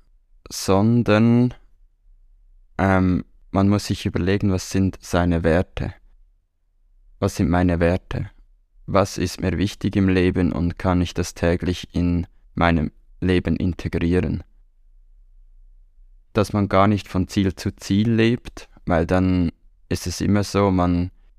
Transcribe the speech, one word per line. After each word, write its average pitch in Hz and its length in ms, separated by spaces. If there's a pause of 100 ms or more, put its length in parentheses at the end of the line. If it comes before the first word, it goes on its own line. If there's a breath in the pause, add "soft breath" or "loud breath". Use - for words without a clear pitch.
(500)
sondern, 117 1040 (1200)
ähm, 92 460 (280)
man 98 180
muss 104 160
sich - 200
überlegen, 98 460
was 92 180
sind 95 320
seine 87 420
Werte? 82 500 (1300)
Was 101 160
sind 92 140
meine 87 300
Werte? 90 520 (560)
Was - 320
ist - 220
mir 90 180
wichtig 101 360
im 98 140
Leben 90 420
und 87 280
kann 90 220
ich 87 120
das - 220
täglich 87 580
in 87 320 (300)
meinem 82 360 (280)
Leben 90 380
integrieren? 85 840 (1900)
Dass 104 200
man 101 140
gar 95 200
nicht 104 200
von 92 200
Ziel 95 280
zu - 200
Ziel 107 360
lebt, 113 580 (160)
weil 85 200
dann 92 460 (360)
ist - 200
es 87 140
immer 101 220
so, 98 280
man 90 400 (260)